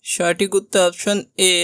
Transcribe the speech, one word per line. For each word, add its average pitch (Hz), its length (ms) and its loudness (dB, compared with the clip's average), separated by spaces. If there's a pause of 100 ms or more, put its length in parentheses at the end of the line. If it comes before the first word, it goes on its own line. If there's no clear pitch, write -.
সঠিক 175 500 -2
উত্তর 196 340 0
অপশন 202 300 -2 (200)
এ 185 260 4